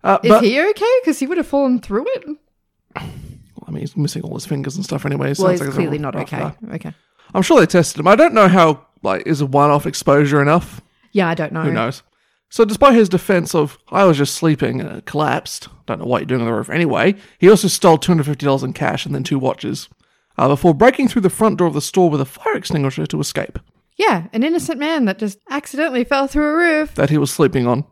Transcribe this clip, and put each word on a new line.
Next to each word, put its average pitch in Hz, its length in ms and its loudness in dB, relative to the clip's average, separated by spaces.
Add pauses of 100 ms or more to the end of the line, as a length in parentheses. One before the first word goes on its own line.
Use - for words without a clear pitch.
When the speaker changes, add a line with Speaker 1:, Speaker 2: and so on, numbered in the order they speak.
Speaker 1:
Uh, - 200 2
Speaker 2:
Is 226 60 2
Speaker 1:
but 240 140 8
Speaker 2:
he 247 180 2
okay? 415 240 0 (180)
'Cause - 160 -2
he 269 80 -2
would 359 100 -4
have 330 100 -4
fallen 269 320 0
through 208 300 -6
it. 523 160 -6 (720)
Speaker 1:
I - 760 -16
mean, - 100 -10
he's - 160 -10
missing - 260 -4
all 160 100 -10
his - 120 -12
fingers 139 300 -8
and 190 100 -8
stuff 147 200 -8
anyway. 139 220 -4
Speaker 2:
Well, 139 80 -2
Speaker 1:
Sounds 185 160 0
Speaker 2:
he's 180 100 -2
Speaker 1:
like 139 60 -4
it's 143 80 -6
Speaker 2:
clearly 151 220 -2
Speaker 1:
a - 40 -6
Speaker 2:
not 143 140 -8
Speaker 1:
rough - 180 -8
Speaker 2:
okay. 143 60 -8
Speaker 1:
guy. 147 360 -10
Speaker 2:
Okay. - 180 -12 (400)
Speaker 1:
I'm 190 80 0
sure 277 180 4
they 170 60 6
tested 170 340 0
him. 156 80 0
I 202 80 6
don't 320 180 4
know 214 140 6
how, 170 380 4 (180)
like, 95 220 -4
is 147 160 -2
a 147 40 -2
one-off 143 400 2
exposure 143 560 2
enough? 156 400 0 (300)
Speaker 2:
Yeah, 185 160 0
I 165 60 -2
don't 160 180 -6
know. 160 120 -6
Speaker 1:
Who 143 80 -2
knows? 117 320 -4 (460)
So - 140 2
despite 220 320 4
his 220 140 4
defense 175 440 0
of, 151 240 -2 (140)
"I 196 140 2
was 160 120 4
just 139 180 -2
sleeping 143 440 0
and - 180 -8
it - 80 -18
collapsed, 143 640 -6 (180)
don't - 140 -6
know - 60 -10
what 120 140 -2
you're - 80 -6
doing 127 140 -2
on 113 60 -2
the 117 60 -2
roof 107 160 -6
anyway," 165 460 0 (240)
he 175 100 6
also 208 180 6
stole 165 300 4
two - 140 -2
hundred 160 140 2
fifty 143 200 -6
dollars 135 180 0
in 131 80 -6
cash - 340 -6
and 143 80 -6
then 135 100 -6
two 139 160 -4
watches, - 500 -6 (480)
uh, 120 100 2
before 147 260 2
breaking 247 360 4
through 214 140 -2
the 185 60 2
front 214 280 0
door 175 100 2
of 151 60 -2
the 147 80 -4
store 180 280 2
with 147 120 0
a 135 40 -2
fire - 300 -6
extinguisher 147 500 -4
to 151 140 -6
escape. - 400 -8 (380)
Speaker 2:
Yeah, 208 340 0
an 226 120 -2
innocent 320 360 -4
man 294 260 -2
that 190 140 -2
just 208 200 -8 (100)
accidentally 269 560 -4
fell 277 220 0
through 302 260 -2
a - 20 -2
roof. 320 400 0
Speaker 1:
That 139 140 0
he 151 80 0
was 143 140 -2
sleeping 135 360 0
on. 123 240 0